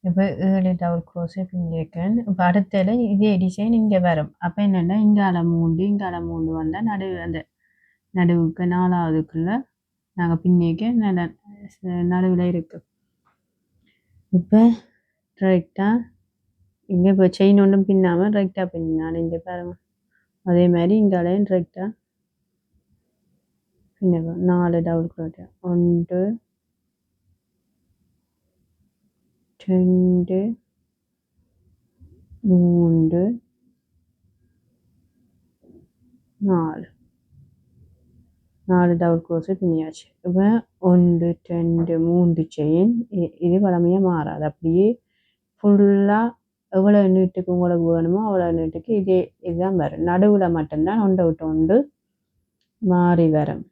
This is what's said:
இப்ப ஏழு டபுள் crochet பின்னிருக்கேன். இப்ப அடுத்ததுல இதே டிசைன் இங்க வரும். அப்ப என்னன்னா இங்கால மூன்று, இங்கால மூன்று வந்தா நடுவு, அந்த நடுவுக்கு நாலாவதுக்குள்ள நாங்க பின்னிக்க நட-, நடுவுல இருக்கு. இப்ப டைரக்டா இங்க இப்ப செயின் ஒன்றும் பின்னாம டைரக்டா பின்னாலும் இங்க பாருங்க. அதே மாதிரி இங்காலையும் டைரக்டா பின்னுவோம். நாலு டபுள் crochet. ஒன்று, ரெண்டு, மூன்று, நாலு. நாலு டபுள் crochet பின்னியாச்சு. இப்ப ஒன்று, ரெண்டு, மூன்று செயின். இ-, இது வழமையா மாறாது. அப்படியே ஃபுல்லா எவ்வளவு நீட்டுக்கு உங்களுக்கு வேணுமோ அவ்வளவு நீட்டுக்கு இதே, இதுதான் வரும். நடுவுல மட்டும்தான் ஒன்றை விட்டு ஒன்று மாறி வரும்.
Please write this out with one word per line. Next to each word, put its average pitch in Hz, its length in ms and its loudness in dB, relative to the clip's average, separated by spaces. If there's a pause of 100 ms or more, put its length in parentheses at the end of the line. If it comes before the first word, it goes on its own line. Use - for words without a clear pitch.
இப்ப 180 160 0 (220)
ஏழு 190 240 0 (100)
டபுள் 170 300 -4
crochet 175 400 -8
பின்னிருக்கேன். 170 640 -6 (120)
இப்ப 185 200 -4
அடுத்ததுல 196 460 0 (180)
இதே 208 180 2 (120)
டிசைன் 202 360 -2
இங்க 208 280 2
வரும். 156 260 -2 (140)
அப்ப 175 100 -6 (100)
என்னன்னா 185 380 0
இங்கால 202 320 2 (160)
மூன்று, 165 300 0 (100)
இங்கால 196 240 -4 (100)
மூன்று 165 320 -6
வந்தா 160 300 -6
நடுவு, 190 280 -6 (100)
அந்த 160 120 -8 (760)
நடுவுக்கு 175 580 0
நாலாவதுக்குள்ள 170 760 -2 (680)
நாங்க 170 260 -2
பின்னிக்க 180 500 0 (120)
நட-, 175 300 -4 (760)
நடுவுல 180 300 0 (100)
இருக்கு. 170 280 -8 (1500)
இப்ப 190 300 4 (800)
டைரக்டா 190 480 0 (1000)
இங்க 180 260 2
இப்ப 185 240 4
செயின் 202 260 6
ஒன்றும் 196 260 2
பின்னாம 185 460 2
டைரக்டா 190 280 -4 (120)
பின்னாலும் 160 480 -4
இங்க 165 120 -6 (120)
பாருங்க. 175 260 -12 (720)
அதே 175 180 4 (120)
மாதிரி 175 260 2
இங்காலையும் 190 480 0
டைரக்டா 185 340 -4 (2250)
பின்னுவோம். 170 420 -2 (120)
நாலு 175 340 0
டபுள் 165 280 -4
crochet. 165 360 -14 (200)
ஒன்று, 175 520 0 (3500)
ரெண்டு, 185 760 0 (2000)
மூன்று, 170 760 2 (3250)
நாலு. 170 460 -2 (1800)
நாலு 180 320 2
டபுள் 170 260 0
crochet 165 360 -6
பின்னியாச்சு. 160 440 -4 (200)
இப்ப 185 220 2 (420)
ஒன்று, 175 400 4 (220)
ரெண்டு, 170 440 -2 (120)
மூன்று 170 360 2 (120)
செயின். 165 360 2 (280)
இ-, 165 140 -4 (120)
இது 175 200 2
வழமையா 180 340 2 (100)
மாறாது. 156 420 -4
அப்படியே 170 340 0 (720)
ஃபுல்லா 202 640 4 (520)
எவ்வளவு 196 440 4
நீட்டுக்கு 185 380 -2
உங்களுக்கு 175 360 0
வேணுமோ 170 380 0
அவ்வளவு 175 280 0
நீட்டுக்கு 165 340 -6 (100)
இதே, 185 180 0 (300)
இதுதான் 180 340 -2
வரும். 156 260 -4
நடுவுல 196 360 2 (120)
மட்டும்தான் 160 480 -2
ஒன்றை 185 220 2
விட்டு 160 260 -2
ஒன்று 160 240 2 (1080)
மாறி 175 440 2 (100)
வரும். 147 360 -4